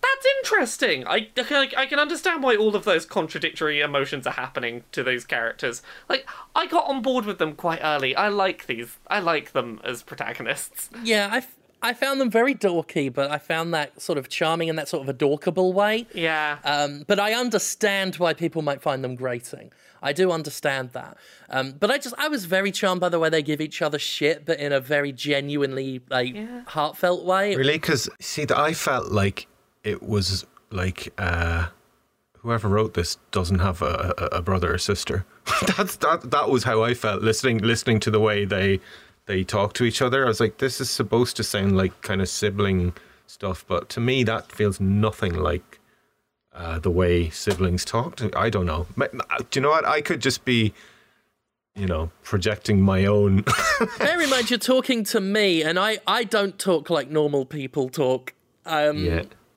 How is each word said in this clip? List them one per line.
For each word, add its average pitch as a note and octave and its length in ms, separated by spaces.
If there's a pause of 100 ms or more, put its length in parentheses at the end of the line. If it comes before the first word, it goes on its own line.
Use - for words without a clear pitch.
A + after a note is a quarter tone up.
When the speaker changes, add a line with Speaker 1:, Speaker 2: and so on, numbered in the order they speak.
Speaker 1:
that's C5 240 (140)
interesting." C4+ 680
I, G#3+ 200 (100)
I, C4+ 400
I C4 80
can C#4+ 140
understand D#4 440
why B3 120
all G#3 200
of G3 100
those E3 200
contradictory D#3 760
emotions C#3+ 460
are C3+ 60
happening A#2+ 500 (100)
to C#3 100
those B2 220
characters. A#2+ 560 (260)
Like, - 200 (280)
I F4+ 120
got E4+ 200
on C4+ 140
board B3+ 240
with G3 140
them D#3 160
quite E3 280
early. C#3 320
I G#3 140
like G3+ 380
these. A#2 300 (100)
I G#3 120
like E3+ 320
them A#2+ 320
as B2 200
protagonists. - 840 (140)
Speaker 2:
Yeah, G#3 280
I A#3 60
f-, - 180 (260)
I A#3 120
found C4+ 260
them B3+ 120
very A#3+ 240
dorky, E3 580
but C#3 180
I D3+ 60
found E3 360
that D3+ 280
sort D#3+ 160
of C3 120
charming E3 380
in D#3+ 80
that D3+ 120
sort C#3 200
of - 20
a C3+ 40
dorkable D#3 600
way. G#3+ 400
Speaker 1:
Yeah. D#3 500
Speaker 2:
Um, D3 440
but G3+ 120
I G#3 140
understand G3+ 840
why E3 180
people E3 280
might C#3+ 200
find C3+ 220
them B2+ 120
grating. B2 560 (300)
I C#3+ 120
do F3+ 180
understand C#3+ 640
that. - 240 (320)
Um, C3 280
but G#3 140
I C#4+ 60
just, C4+ 200
I D4+ 120
was B3+ 160
very F#3+ 260
charmed F#3 300
by F3+ 80
the E3+ 100
way D#3+ 100
they D#3+ 140
give D3 160
each D#3 220
other D3+ 180
shit, D3+ 460
but D#3+ 120
in C#3+ 140
a C#3 80
very C#3+ 320
genuinely, C3+ 880 (100)
like, B2+ 260
Speaker 1:
Yeah. A#3 320
Speaker 2:
heartfelt E3 580
way. F#3+ 280
Speaker 3:
Really? C#3+ 260
'Cause, D#3 300 (120)
see, - 240
th-, - 120
I D3+ 140
felt C#3+ 400
like G2 360 (360)
it G#2+ 180
was, F#2+ 440 (260)
like, F#2 460
uh, F2 500 (720)
whoever A2 320
wrote G#2+ 240
this - 240 (140)
doesn't F#2 280
have F2+ 220
a, D2+ 360
a, - 200
a - 40
brother F2 320
or E2+ 40
sister. - 480 (240)
<laughs> - 280
That's, G3 200
that, D3+ 340
that D3 180
was B2 140
how A2+ 180
I A#2+ 120
felt G#2 280
listening, A2+ 360
listening A2+ 440
to - 100
the G#2+ 100
way G#2 240
they, G2 340 (460)
they F#2+ 180
talk G2+ 300
to B2 100
each A2+ 180
other. C3+ 220
I B2 60
was G#2+ 100
like, A2 200
"This B2+ 200
is B2+ 100
supposed B2 480
to A2 60
sound G2 320
like F#2+ 260
kind G2 200
of F#2 80
sibling G2 640 (340)
stuff," - 400
but - 220
to - 100
me, B2+ 240
that A2 280
feels G#2 280
nothing G2+ 560
like, D#2+ 440 (720)
uh, E2 280
the E2+ 100
way F2 400
siblings F2+ 560
talk B2+ 320
to, G#2+ 180
I G#2+ 140
don't G2 160
know. E2 300
Ma-, C3+ 180
ma-, B2+ 100 (280)
do C#3 80
you - 20
know C#3+ 80
what? D#3 160
I D3+ 160
could D#3 180
just C3 260
be, A#2 280 (1000)
you G2+ 100
know, E2 260 (120)
projecting G#2 580
my F#2+ 240
own. G2+ 380 (280)
<laughs> - 280
Speaker 2:
Bear E4 220
in D4 80
mind, B3 200
you're A#3+ 100
talking B3+ 460
to G#3+ 160
me, G3 420
and E3 160
I, G#3+ 280
I A3+ 160
don't G3+ 340
talk E3+ 320
like C#3+ 200
normal D3 360
people C3+ 440
talk. B2+ 440 (320)
Um, D3+ 320
Speaker 3:
Yeah. F2 260 (340)